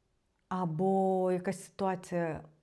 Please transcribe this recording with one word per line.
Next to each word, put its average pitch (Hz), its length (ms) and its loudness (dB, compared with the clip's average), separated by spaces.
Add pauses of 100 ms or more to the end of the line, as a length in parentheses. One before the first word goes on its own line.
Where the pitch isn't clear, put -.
(500)
або 185 800 2
якась 185 340 -2
ситуація 180 760 -4 (200)